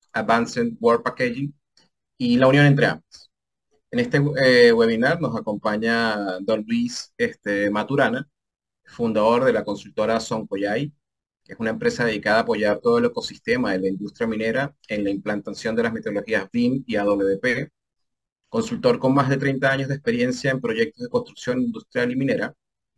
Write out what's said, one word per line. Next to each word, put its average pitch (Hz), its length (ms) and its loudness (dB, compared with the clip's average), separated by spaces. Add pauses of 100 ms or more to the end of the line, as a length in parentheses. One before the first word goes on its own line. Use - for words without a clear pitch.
(120)
Advanced 117 680 -2
Work 117 220 4
Packaging 131 500 -4 (680)
y 120 180 2
la 131 100 6
unión 143 200 8
entre 117 200 6
ambas. - 420 -8 (640)
En 120 60 -2
este, 143 240 2 (220)
eh, 123 280 8
webinar 113 480 2
nos 117 160 -4
acompaña 107 1040 -2
don 107 220 -2
Luis, 117 540 -4
este, 101 520 -2
Maturana, 117 600 -2 (540)
fundador 117 600 0
de 123 80 4
la 107 120 -2
consultora 107 560 -4
Soncoyay, 110 720 -4 (500)
que - 120 -20
es - 40 -16
una 110 120 -4
empresa 117 340 -2
dedicada 107 340 0
a 117 40 4
apoyar 104 360 0
todo 120 200 2
el 120 80 2
ecosistema 117 680 -4
de 92 80 -2
la 95 80 -2
industria 101 400 -6
minera 113 440 -4 (140)
en 107 160 -4
la 98 80 -2
implantación 104 640 -6
de 113 80 0
las 113 100 -2
metodologías 104 600 -4
bim 123 340 0
y 110 80 -4
A 101 80 0
W 98 360 0
P, 127 300 -2 (800)
consultor 117 520 0
con 131 120 2
más 139 160 2
de 139 100 0
treinta 135 340 0
años 135 160 -2
de 143 60 -4
experiencia 123 580 -2
en 131 80 -4
proyectos 113 420 -2
de 120 60 -10
construcción 123 520 -4
industrial 123 520 -4
y 127 40 -6
minera, 131 380 -2 (440)